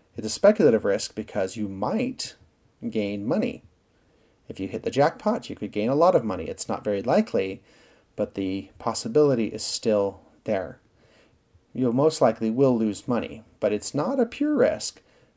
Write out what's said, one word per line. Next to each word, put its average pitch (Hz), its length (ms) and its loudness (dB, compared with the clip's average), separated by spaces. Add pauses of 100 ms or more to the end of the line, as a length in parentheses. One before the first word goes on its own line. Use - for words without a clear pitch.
(160)
it's 107 100 -8
a 110 60 -4
speculative 160 540 6
risk 104 280 -2
because 98 420 -6
you 104 120 -6
might 110 680 -4 (540)
gain 104 380 -4
money. 180 360 -4 (840)
If - 120 -12
you 95 80 -4
hit 107 140 -8
the - 80 -4
jackpot, 151 580 0
you - 80 -10
could 101 160 -10
gain 107 180 -2
a 139 60 0
lot 175 200 4
of 127 80 2
money. 92 220 -4
It's - 220 -10
not - 160 -4
very 101 200 -2
likely, 117 580 0 (580)
but 104 160 -4
the 98 320 -4 (120)
possibility 120 680 2
is - 180 -6
still 101 560 0 (240)
there. 95 380 -4 (920)
You 123 200 0
most 147 260 2
likely 110 300 2
will 127 280 4
lose 107 300 -2
money, 113 360 -4 (180)
but 104 100 2
it's 104 240 -4
not 202 240 -2
a 233 60 4
pure 294 300 -2
risk - 460 0 (360)